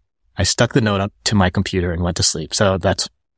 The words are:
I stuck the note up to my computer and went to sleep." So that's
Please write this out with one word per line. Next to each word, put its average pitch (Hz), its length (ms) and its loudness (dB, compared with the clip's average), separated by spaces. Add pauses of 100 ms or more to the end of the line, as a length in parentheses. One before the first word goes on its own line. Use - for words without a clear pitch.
(380)
I 104 60 0
stuck - 300 2
the 131 80 4
note 101 200 0
up 101 120 -4 (120)
to 110 100 0
my 101 140 4
computer 92 420 -2
and 85 100 -4
went 87 160 -2
to - 60 -2
sleep." - 300 -2
So 95 240 2
that's 92 320 -2 (280)